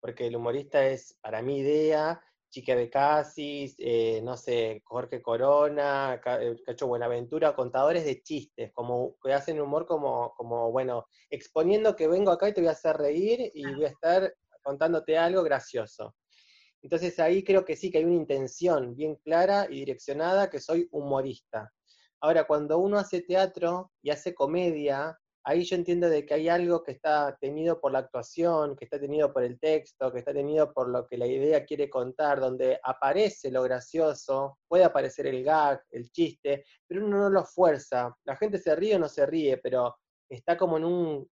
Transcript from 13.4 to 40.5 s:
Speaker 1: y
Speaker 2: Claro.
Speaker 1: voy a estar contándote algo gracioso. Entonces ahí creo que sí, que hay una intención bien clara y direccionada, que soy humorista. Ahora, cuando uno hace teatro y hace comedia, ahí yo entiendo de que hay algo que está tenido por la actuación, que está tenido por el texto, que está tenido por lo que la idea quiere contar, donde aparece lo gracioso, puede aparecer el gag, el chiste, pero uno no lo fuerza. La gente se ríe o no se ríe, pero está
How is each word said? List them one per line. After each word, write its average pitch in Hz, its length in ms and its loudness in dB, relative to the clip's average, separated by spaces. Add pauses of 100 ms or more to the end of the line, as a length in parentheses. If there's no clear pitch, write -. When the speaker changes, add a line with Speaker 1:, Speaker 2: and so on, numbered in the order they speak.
Speaker 1:
y 147 80 -12
Speaker 2:
Claro. 139 140 -6
Speaker 1:
voy 147 80 -2
a 143 60 0
estar 180 440 0 (300)
contándote 156 520 0
algo 175 280 2
gracioso. 113 720 -4 (680)
Entonces 170 380 -4
ahí 180 240 2
creo 190 200 4
que 156 120 -4
sí, 185 140 -6
que 165 80 2
hay 156 60 2
una 170 120 4
intención 139 800 -2
bien 156 180 -4 (100)
clara 185 460 2
y 139 60 -10
direccionada, 151 760 -2
que 143 100 -8
soy 170 300 -2
humorista. 135 800 -6 (500)
Ahora, 156 240 4
cuando 151 340 0
uno 202 200 2
hace 190 240 -4
teatro 180 680 -2 (100)
y 143 80 -4
hace 151 240 -4
comedia, 151 840 0 (280)
ahí 160 200 2
yo 180 100 -4
entiendo 175 340 0
de 151 160 2
que 147 100 -2
hay 156 140 0
algo 175 360 2
que 139 80 -10
está 147 480 0
tenido 160 400 -2
por 139 100 0
la 156 100 0
actuación, 156 760 -2
que - 80 -14
está 143 160 -8
tenido 143 320 0
por 131 100 0
el 123 160 -4
texto, 151 540 -2
que 123 80 -6
está 143 120 -6
tenido 147 400 0
por 127 160 -2
lo 123 200 -2
que 123 100 -10
la 123 80 -2
idea 143 380 2
quiere 143 260 -4
contar, 135 480 -2
donde 131 460 0
aparece 143 640 0
lo 127 140 0
gracioso, 135 960 -2 (100)
puede 180 160 8
aparecer 139 420 2
el 131 160 -2
gag, 147 480 2
el 120 220 -12
chiste, 143 520 -2 (220)
pero 190 180 -6
uno 202 140 0
no 202 120 4
lo 190 140 4
fuerza. 135 800 2
La 135 120 -6
gente 202 220 -2
se 156 180 2
ríe 208 180 2
o 190 60 4
no 156 80 0
se 139 180 2
ríe, 147 320 2
pero 123 380 0 (340)
está 139 260 -2